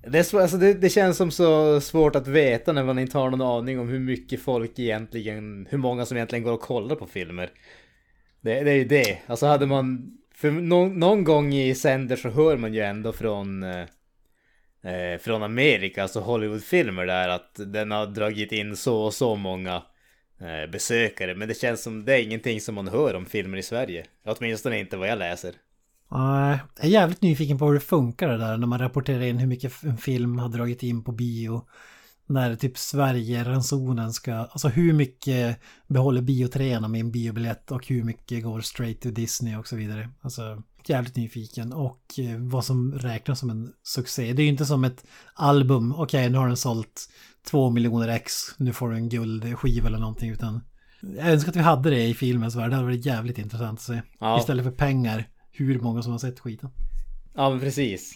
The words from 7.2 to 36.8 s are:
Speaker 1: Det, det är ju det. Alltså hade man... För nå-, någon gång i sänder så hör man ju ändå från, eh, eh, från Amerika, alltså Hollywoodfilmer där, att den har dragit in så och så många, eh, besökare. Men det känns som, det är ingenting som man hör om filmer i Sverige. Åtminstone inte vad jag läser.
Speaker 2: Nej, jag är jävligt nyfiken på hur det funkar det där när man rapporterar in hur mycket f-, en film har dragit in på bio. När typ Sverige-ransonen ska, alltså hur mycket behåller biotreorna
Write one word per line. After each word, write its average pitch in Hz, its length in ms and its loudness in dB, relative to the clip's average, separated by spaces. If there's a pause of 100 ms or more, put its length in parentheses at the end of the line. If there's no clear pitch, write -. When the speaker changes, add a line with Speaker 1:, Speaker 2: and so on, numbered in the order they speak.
Speaker 1:
Det, 117 220 0
det 143 60 4
är 143 60 6
ju 131 80 4
det. 117 420 4
Alltså 120 200 -2
hade 143 200 4
man... 131 440 -2 (240)
För 147 160 0
nå-, 175 380 4
någon 190 360 4
gång 147 300 4
i 131 200 2
sänder 131 420 0
så 123 140 -6
hör 151 260 4
man 110 180 -4
ju 110 60 0
ändå 107 320 -2
från, 98 500 -4
eh, 90 180 -6 (1040)
eh, 90 360 -6
från 113 220 -2
Amerika, 104 600 0
alltså 98 180 -4
Hollywoodfilmer 107 840 -2
där, 92 220 0
att 90 380 -6
den 107 240 -4
har 104 160 0
dragit 104 460 -4
in 104 240 -4
så 117 260 0
och 107 120 0
så 113 220 0
många, 92 380 -4 (680)
eh, 80 320 -8
besökare. 98 600 -2
Men 104 140 -8
det 110 120 -4
känns 120 220 -2
som, 110 220 -10
det 131 100 4
är 123 80 4
ingenting 110 380 -4
som 110 140 -8
man 98 140 -6
hör 120 260 0
om 92 120 -6
filmer 95 320 -4
i 92 40 -8
Sverige. 101 420 -6 (220)
Åtminstone 113 540 -4
inte 98 160 -8
vad 95 120 -2
jag 110 100 -2
läser. 87 340 -6 (600)
Speaker 2:
Nej, 139 460 2 (180)
jag - 80 -8
är 160 60 4
jävligt 180 320 4
nyfiken 147 360 2
på 151 80 2
hur 147 80 6
det 143 60 2
funkar 143 480 0
det 117 100 0
där 110 180 -2
när 120 100 0
man 120 120 0
rapporterar 127 440 -2
in 120 160 0
hur 131 80 2
mycket 127 260 -2
f-, - 120 -20
en 131 120 -2
film 123 420 -2
har 123 100 -4
dragit 120 340 -4
in 117 220 -2
på 120 80 -6
bio. 117 500 -4 (640)
När 127 300 2
typ 127 220 -4
Sverige-ransonen 123 1300 0
ska, 117 220 -6
alltså 117 340 -2
hur 170 240 4
mycket 127 680 0 (260)
behåller 127 360 4
biotreorna 127 640 0